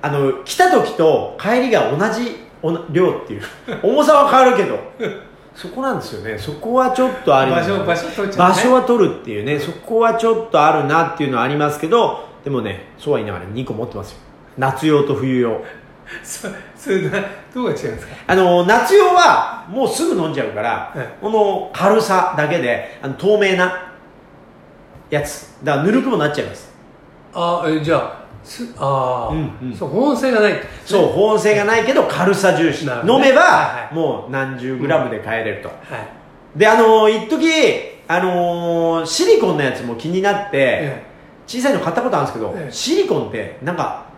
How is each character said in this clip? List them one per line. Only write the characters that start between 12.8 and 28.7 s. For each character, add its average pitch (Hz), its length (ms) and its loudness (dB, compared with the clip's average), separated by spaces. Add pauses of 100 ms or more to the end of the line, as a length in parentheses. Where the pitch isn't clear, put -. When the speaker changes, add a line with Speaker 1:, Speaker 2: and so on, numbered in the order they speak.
Speaker 1:
そ - 120 -6
う 143 40 2
は 120 60 -2
言 107 40 -6
い 107 40 -8
な 95 60 -8
が 87 40 -10
ら 87 140 -12
二 127 120 -6
個 120 100 -8
持 113 100 -6
っ 117 40 -12
て - 80 -12
ま 98 60 -10
す - 100 -16
よ。 - 60 -20 (400)
夏 135 300 -2
用 143 160 4
と 143 100 -2
冬 127 260 -2
用。 113 200 -2 (300)
Speaker 2:
<laughs> - 340 -18
そ-、 - 240 -14 (280)
そ - 140 -10
れ 185 120 0
な、 151 80 -4 (440)
ど 254 80 -4
う - 40 -2
が 180 40 -2
違 - 40 -2
う - 0 -
ん - 0 -
で - 260 -8
す - 80 -16
か？ - 60 -18 (120)
Speaker 1:
あ 180 80 2
の、 175 300 4
夏 233 320 4
用 370 180 6
は - 540 4
も 240 160 -2
う - 40 0
す - 160 -4
ぐ 196 160 0
飲 160 80 -2
ん 151 60 -6
じ 139 60 -4
ゃ 117 40 -2
う - 40 -4
か 104 140 -6
ら、 110 340 -4
Speaker 2:
え 123 160 -8
え。 - 100 -20
Speaker 1:
こ 208 80 -4
の 202 420 2
軽 208 300 4
さ 180 340 2
だ 151 120 0
け 170 100 0
で、 120 420 -4
あ 139 60 -10
の、 135 80 -6
透 202 240 2
明 190 180 2
な 180 340 -2 (1200)
や 147 120 -2
つ。 - 400 -14
だ 143 120 0
か 139 40 0
ら 147 60 -2
ぬ 202 80 2
る 247 100 2
く 247 60 -4
も 233 80 0
な 147 120 0
っ 143 60 -4
ち 131 60 -6
ゃ - 40 -4
い - 40 -10
ま - 60 -14
す。 - 180 -20 (640)
Speaker 2:
あ、 170 320 -2
え、 156 140 0
じ 151 120 -2
ゃ 147 40 2
あ、 - 260 -6 (200)
す-、 - 220 -14 (140)